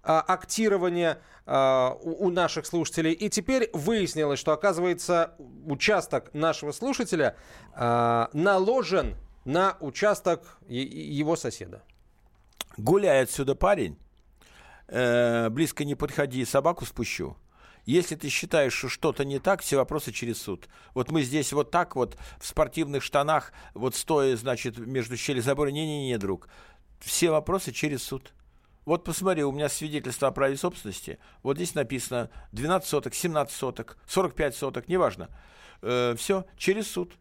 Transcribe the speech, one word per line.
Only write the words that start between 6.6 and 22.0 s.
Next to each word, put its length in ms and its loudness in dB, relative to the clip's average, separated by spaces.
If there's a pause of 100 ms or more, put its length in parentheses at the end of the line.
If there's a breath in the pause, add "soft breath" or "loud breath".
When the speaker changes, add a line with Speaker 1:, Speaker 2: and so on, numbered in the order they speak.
Speaker 1:
слушателя, 640 0 (380 loud breath)
а, 580 2
наложен 840 2 (300)
на 360 2
участок 800 0 (100)
е-, 160 -4
е-, 340 -10
его 180 2
соседа. 460 -10 (960)
Speaker 2:
Гуляй 460 6
отсюда, 300 0
парень. 440 2 (960 loud breath)
Э, 580 4
близко 340 0
не 100 -2
подходи, 500 -2
собаку 400 0
спущу. 520 -6 (500 soft breath)
Если 300 2
ты 120 -8
считаешь, 440 0
что 160 -6
что-то 360 -2
не 140 -4
так, 240 0
все 140 0
вопросы 340 0
через 320 -6
суд. 260 -8 (260 loud breath)
Вот 180 -2
мы 100 4
здесь 300 0
вот 180 0
так 240 0
вот 220 0 (240 loud breath)